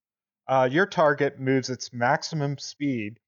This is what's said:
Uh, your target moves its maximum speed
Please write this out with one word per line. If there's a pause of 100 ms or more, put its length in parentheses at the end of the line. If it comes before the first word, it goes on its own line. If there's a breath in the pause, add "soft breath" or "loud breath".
(460)
Uh,
your
target
moves
its
maximum
speed